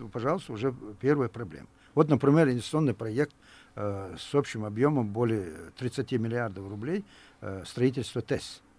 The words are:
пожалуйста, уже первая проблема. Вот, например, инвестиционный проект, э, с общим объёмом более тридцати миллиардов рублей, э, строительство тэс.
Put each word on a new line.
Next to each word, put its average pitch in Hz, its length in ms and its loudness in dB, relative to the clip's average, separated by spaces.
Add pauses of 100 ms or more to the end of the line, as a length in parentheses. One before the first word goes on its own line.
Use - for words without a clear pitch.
(120)
пожалуйста, 143 420 -4
уже 123 200 -2 (280)
первая 135 280 4
проблема. - 380 -12 (260)
Вот, 151 160 4
например, 143 400 8
инвестиционный 127 440 2
проект, 113 400 -2 (420)
э, 101 420 -6
с - 180 -8
общим 120 280 0
объёмом 117 460 2
более 107 420 0 (260)
тридцати 127 400 -4
миллиардов 110 520 -4
рублей, 131 340 -6 (380)
э, 95 240 -8
строительство 127 560 0
тэс. - 400 -6 (180)